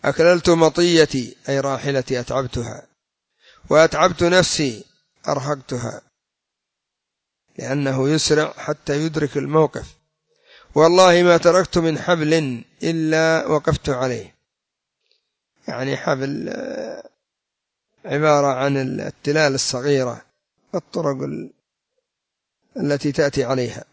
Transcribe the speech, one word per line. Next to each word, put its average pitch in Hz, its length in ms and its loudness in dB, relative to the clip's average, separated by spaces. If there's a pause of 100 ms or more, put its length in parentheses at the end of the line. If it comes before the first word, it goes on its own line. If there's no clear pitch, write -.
"أكللت 170 460 2
مطيتي"، 160 840 2 (120)
أي 139 120 -2
راحلتي، 135 600 -4
"أتعبتها، 120 680 -6 (840)
وأتعبت 160 520 4
نفسي"، 165 640 0 (440)
أرهقتها، 127 760 -6 (1600)
لأنه 135 500 -2
يسرع 151 480 0
حتى - 400 -6
يدرك 151 400 -4
الموقف، 147 580 0 (800)
"والله 175 480 6
ما 175 140 6
تركت 175 420 2
من 160 200 0
حبل 156 680 -2 (180)
إلا 160 640 0
وقفت 151 420 -2
عليه"، 123 460 -4 (1300)
يعني 131 280 -6
حبل، 135 520 -4
آه، - 600 -12 (960)
عبارة 147 420 2
عن 139 300 0 (240)
التلال 147 540 -2
الصغيرة 127 680 -2 (500)
والطرق 151 500 -6
ال-، 147 300 -10 (1200)
التي 143 360 -2
تأتي 143 320 0
عليها. 123 480 -4